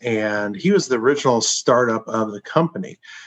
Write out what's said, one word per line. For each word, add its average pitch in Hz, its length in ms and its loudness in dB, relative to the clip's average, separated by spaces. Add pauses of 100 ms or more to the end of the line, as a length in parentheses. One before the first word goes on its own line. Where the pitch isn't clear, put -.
And 107 560 -2
he 175 160 2
was 190 160 2
the 127 100 2
original 123 440 2
startup 120 680 0
of 110 240 -2
the 101 80 -12
company. - 580 -2 (280)